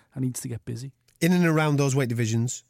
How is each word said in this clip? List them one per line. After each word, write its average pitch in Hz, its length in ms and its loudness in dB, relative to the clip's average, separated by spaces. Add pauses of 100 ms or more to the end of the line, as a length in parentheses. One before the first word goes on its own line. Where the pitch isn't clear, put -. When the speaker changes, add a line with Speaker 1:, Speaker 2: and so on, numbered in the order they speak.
(140)
Speaker 1:
and 131 100 -4
needs 127 160 -6
to - 80 -10
get 117 160 -10
busy. 123 280 -12 (280)
Speaker 2:
In 170 120 4
and 180 120 4
around 156 320 2
those 139 180 2
weight 135 140 0
divisions, 117 600 -2